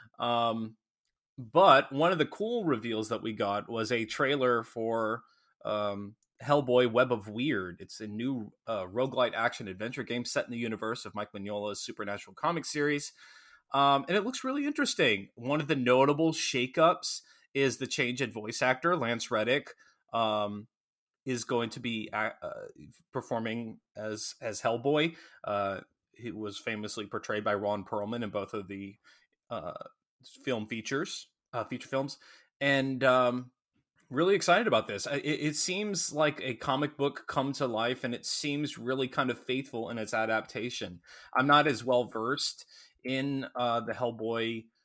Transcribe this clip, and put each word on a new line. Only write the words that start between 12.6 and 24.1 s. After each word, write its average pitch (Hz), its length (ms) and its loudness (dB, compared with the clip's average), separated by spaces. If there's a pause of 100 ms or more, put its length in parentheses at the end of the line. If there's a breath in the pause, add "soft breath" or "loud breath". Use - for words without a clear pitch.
series. 147 480 -2 (580 soft breath)
Um, 139 360 6
and 180 80 2
it 202 100 2
looks 254 180 -6
really 277 220 -2
interesting. 147 680 2
One 139 260 0
of 139 60 -6
the 156 80 2
notable 139 560 6
shakeups 156 880 2 (320)
is 135 240 2
the 131 80 -4
change 123 340 -2
in 123 100 -2
voice 107 300 -6
actor. 131 340 4
Lance 120 360 -2
Reddick, 120 400 2 (420)
um, 107 540 0 (580)
is 123 200 -4
going 117 260 0
to - 80 -12
be, 117 340 -4
uh, 107 180 -2 (120)
uh, - 80 -8 (600)
performing 113 680 -4 (180)
as, 107 460 -6